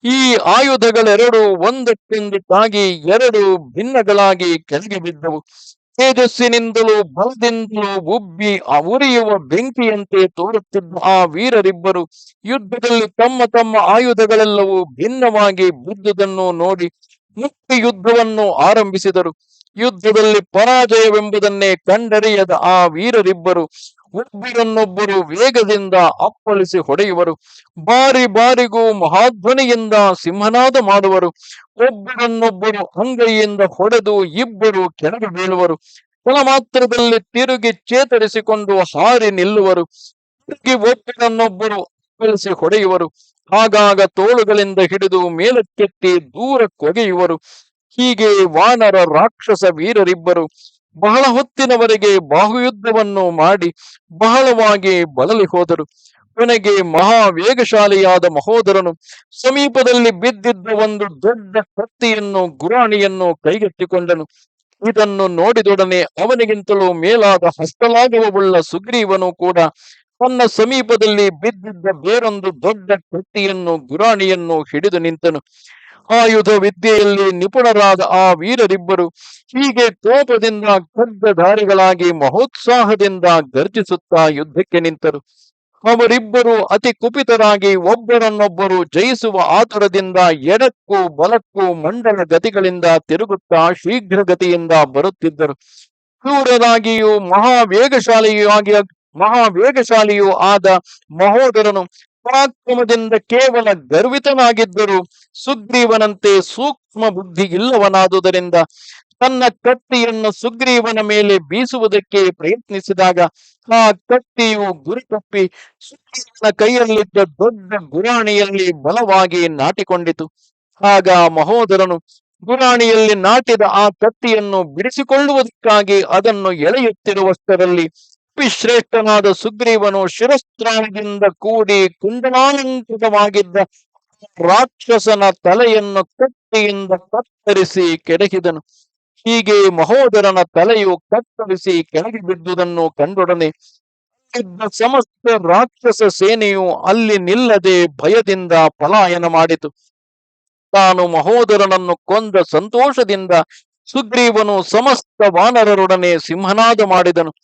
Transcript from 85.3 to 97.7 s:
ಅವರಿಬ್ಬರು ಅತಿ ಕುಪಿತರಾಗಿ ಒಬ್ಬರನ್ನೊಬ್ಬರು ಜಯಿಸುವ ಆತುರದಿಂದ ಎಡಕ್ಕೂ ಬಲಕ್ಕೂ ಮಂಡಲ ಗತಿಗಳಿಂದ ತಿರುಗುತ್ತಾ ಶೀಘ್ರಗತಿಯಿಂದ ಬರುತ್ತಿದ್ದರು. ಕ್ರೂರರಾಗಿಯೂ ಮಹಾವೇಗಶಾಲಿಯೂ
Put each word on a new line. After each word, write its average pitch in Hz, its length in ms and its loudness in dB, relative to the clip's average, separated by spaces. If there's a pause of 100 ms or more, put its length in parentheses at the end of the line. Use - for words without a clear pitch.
ಅವರಿಬ್ಬರು 233 840 2
ಅತಿ 214 280 -2
ಕುಪಿತರಾಗಿ 220 800 0
ಒಬ್ಬರನ್ನೊಬ್ಬರು 208 1080 0
ಜಯಿಸುವ 214 640 -2
ಆತುರದಿಂದ 196 720 0 (260)
ಎಡಕ್ಕೂ 196 640 0
ಬಲಕ್ಕೂ 185 640 -2
ಮಂಡಲ 196 500 -4
ಗತಿಗಳಿಂದ 180 640 -2 (220)
ತಿರುಗುತ್ತಾ 170 640 -2
ಶೀಘ್ರಗತಿಯಿಂದ 180 1000 -2
ಬರುತ್ತಿದ್ದರು. 151 840 -2 (680)
ಕ್ರೂರರಾಗಿಯೂ 233 960 2
ಮಹಾವೇಗಶಾಲಿಯೂ 220 1300 2